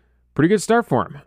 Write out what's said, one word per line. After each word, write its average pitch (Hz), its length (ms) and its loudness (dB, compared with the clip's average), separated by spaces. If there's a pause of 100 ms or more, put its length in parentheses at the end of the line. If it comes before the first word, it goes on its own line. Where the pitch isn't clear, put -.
(340)
pretty 151 140 2
good 202 140 2
start 226 240 0
for 113 200 -2
him. - 220 -16